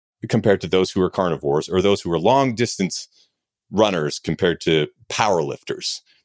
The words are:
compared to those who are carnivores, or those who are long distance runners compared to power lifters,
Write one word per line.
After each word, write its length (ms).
compared 360
to 60
those 220
who 120
are 80
carnivores, 580
or 140
those 180
who 100
are 80
long 360
distance 540
runners 480
compared 440
to 260
power 320
lifters, 580